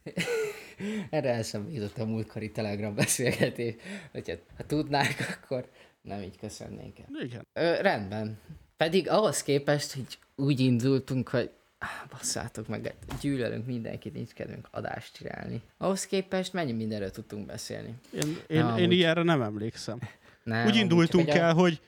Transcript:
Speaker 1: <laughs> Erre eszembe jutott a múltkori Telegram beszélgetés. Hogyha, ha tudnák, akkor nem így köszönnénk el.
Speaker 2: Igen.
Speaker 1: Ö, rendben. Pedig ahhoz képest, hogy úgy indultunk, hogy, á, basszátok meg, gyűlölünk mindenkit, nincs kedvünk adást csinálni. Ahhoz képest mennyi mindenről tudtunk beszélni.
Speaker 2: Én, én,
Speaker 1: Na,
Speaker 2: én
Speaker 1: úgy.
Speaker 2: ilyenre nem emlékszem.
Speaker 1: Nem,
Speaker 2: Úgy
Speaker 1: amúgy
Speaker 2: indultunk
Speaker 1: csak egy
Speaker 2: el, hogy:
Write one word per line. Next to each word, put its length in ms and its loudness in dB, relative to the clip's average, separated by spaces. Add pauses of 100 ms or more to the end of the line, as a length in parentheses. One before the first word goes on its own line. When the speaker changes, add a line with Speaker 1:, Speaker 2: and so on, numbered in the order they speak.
Speaker 1:
<laughs> 1040 -6
Erre 240 -2
eszembe 380 -6
jutott 260 -6
a 80 -4
múltkori 460 -6
Telegram 440 -4
beszélgetés. 800 0 (380)
Hogyha, 220 -8 (240)
ha 80 -12
tudnák, 800 0
akkor 260 -6 (320)
nem 200 -8
így 160 -10
köszönnénk 600 -12
el. 60 -20 (180)
Speaker 2:
Igen. 300 -10
Speaker 1:
Ö, 280 2
rendben. 560 0 (400)
Pedig 320 4
ahhoz 340 4
képest, 500 2
hogy 240 -10 (180)
úgy 240 4
indultunk, 720 4
hogy, 200 0 (280)
á, 100 -8 (240)
basszátok 560 -6
meg, 280 -6 (260)
gyűlölünk 440 -2
mindenkit, 480 -6
nincs 180 -8
kedvünk 400 -12
adást 440 -8
csinálni. 460 -10 (160)
Ahhoz 280 -2
képest 480 -4
mennyi 180 -2
mindenről 400 -4
tudtunk 340 -10
beszélni. 480 -10 (200)
Speaker 2:
Én, 240 -2 (100)
én, 160 4
Speaker 1:
Na, 160 2
Speaker 2:
én 80 4
Speaker 1:
úgy. 60 6
Speaker 2:
ilyenre 300 4
nem 180 4
emlékszem. 580 -4 (440)
Speaker 1:
Nem, 220 0
Speaker 2:
Úgy 40 6
Speaker 1:
amúgy 120 6
Speaker 2:
indultunk 440 6
Speaker 1:
csak 100 4
egy 60 6
Speaker 2:
el, 120 6
hogy: 340 6